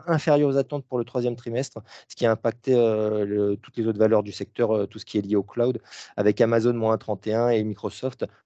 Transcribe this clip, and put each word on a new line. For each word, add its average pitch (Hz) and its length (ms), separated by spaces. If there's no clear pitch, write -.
inférieur 147 420
aux 135 60
attentes 139 300
pour 127 120
le 117 60
troisième 120 320
trimestre, 120 440
ce - 80
qui 127 100
a 113 60
impacté, 117 420
euh, 107 520
le, 101 320
toutes - 180
les 113 120
autres 107 120
valeurs 107 240
du 104 80
secteur, 110 420
euh, 104 120
tout 107 140
ce - 60
qui - 120
est 104 40
lié 101 140
au 98 80
cloud, 120 380
avec 104 240
Amazon 117 320
moins 113 220
un 110 40
trente 104 300
et 107 60
un 120 160
et 113 160
Microsoft 107 600